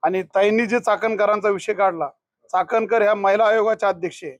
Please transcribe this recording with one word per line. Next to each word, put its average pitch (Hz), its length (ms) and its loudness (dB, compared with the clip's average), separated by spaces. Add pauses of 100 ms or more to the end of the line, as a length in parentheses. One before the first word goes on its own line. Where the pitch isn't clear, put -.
आणि 180 200 -2
ताईंनी 208 420 2
जे 226 140 0
चाकणकरांचा 208 680 0
विषय 202 240 -2
काढला, 180 340 0 (440)
चाकणकर 214 500 0
ह्या 214 140 2
महिला 202 300 2
आयोगाच्या 214 440 2
अध्यक्ष 175 340 -6
आहे 135 160 -14